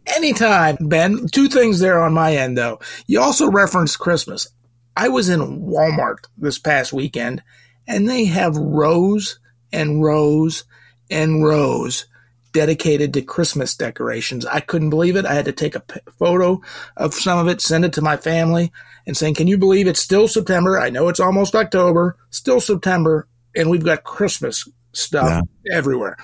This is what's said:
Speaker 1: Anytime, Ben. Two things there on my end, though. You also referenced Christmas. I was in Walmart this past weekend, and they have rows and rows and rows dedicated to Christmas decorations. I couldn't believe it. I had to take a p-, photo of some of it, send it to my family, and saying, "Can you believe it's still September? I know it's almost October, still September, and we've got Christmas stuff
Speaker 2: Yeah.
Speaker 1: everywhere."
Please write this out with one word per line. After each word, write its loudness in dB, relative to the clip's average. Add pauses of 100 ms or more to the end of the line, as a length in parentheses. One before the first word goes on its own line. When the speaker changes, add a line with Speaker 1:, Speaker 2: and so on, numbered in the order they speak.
Speaker 1:
Anytime, 2
Ben. 0
Two 2
things 2
there 4
on 2
my 2
end, -2
though. -4 (280)
You 2
also 2
referenced 2
Christmas. -4 (460)
I -2
was 0
in 2 (220)
Walmart -2 (180)
this -6
past -2
weekend, -6 (460)
and 0
they 0
have 0
rows 0 (320)
and -2
rows 2 (460)
and 0
rows 0 (480)
dedicated 0
to 0
Christmas -2
decorations. -6
I -4
couldn't -2
believe 0
it. -2
I -2
had -2
to -6
take -6
a -8
p-, -18 (180)
photo 0 (380)
of -4
some 0
of 2
it, -2
send 2
it -2
to -2
my 0
family, 0 (360)
and -6
saying, 0
"Can 0
you 4
believe 4
it's 0
still 4
September? 0
I 0
know 0
it's -2
almost 0
October, 2 (100)
still 0
September, 0 (300)
and 0
we've 0
got 0
Christmas -4 (240)
stuff 0 (220)
Speaker 2:
Yeah. -2
Speaker 1:
everywhere." -4